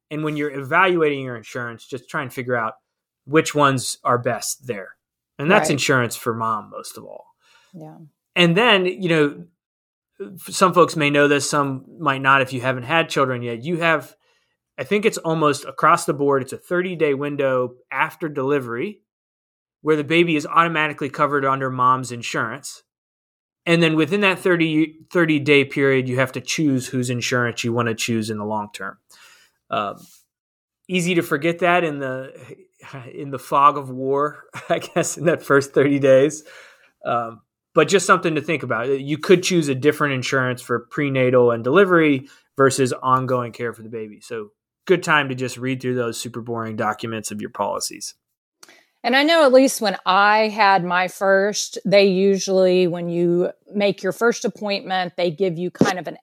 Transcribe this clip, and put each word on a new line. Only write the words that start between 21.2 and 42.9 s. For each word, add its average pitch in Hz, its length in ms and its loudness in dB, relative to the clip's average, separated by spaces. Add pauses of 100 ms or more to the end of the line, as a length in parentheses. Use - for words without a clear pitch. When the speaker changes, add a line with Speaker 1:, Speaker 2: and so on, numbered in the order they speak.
Speaker 1:
under 135 260 -2
mom's 127 400 2
insurance. 120 720 -8 (840)
And 170 160 4
then 160 140 2
within 160 260 0
that 190 160 2
thirty, 160 600 0 (120)
thirty-day 147 540 4
period, 135 420 0
you 123 100 -2
have 131 140 0
to 131 80 -8
choose 135 480 -2
whose 127 220 -4
insurance 120 540 -2
you 117 80 -2
wanna 117 220 -2
choose 113 360 -4
in 107 80 -6
the 104 60 -8
long 107 280 -6
term. 98 260 -14 (720)
Um, 101 280 -4 (880)
easy 180 260 -2
to 170 80 2
forget 165 360 -2
that 175 260 0
in 147 140 -4
the, 131 340 -10 (800)
in 143 180 -12
the 135 80 -8
fog 143 380 2
of 139 140 -10
war, 139 540 -4 (120)
<laughs> - 120 -16
I 170 100 0
guess, - 400 -4
in 147 80 -2
that 165 160 0
first 139 320 2
thirty 143 240 2
days. 135 460 4 (600)
Um, 117 380 -6 (320)
but 156 120 6
just 185 200 2
something 170 280 2
to 147 60 -2
think 151 220 -4
about. 131 380 -2
You 143 180 -4
could 180 240 4
choose 170 260 0
a 139 60 0
different 147 400 0
insurance 127 460 -2
for 120 200 -4 (100)
prenatal 127 640 2
and 117 100 -4
delivery 156 680 4 (280)
versus 135 360 2